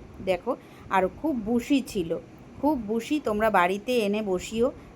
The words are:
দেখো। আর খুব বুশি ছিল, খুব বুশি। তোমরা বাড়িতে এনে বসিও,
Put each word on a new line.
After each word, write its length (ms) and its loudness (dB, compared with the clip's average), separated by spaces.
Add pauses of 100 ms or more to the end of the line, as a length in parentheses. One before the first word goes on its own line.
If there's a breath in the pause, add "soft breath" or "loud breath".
(260)
দেখো। 300 -2 (340 loud breath)
আর 180 4 (140)
খুব 140 0
বুশি 520 2
ছিল, 300 -4 (440)
খুব 160 2
বুশি। 460 -2
তোমরা 260 2
বাড়িতে 480 2
এনে 240 2
বসিও, 500 0 (240 loud breath)